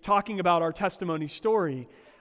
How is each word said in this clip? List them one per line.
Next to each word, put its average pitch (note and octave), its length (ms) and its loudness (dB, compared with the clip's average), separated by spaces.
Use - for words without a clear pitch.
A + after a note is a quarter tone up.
talking G3+ 400 0
about F3 220 4
our E3 100 0
testimony E3+ 560 -4
story. D#3+ 600 0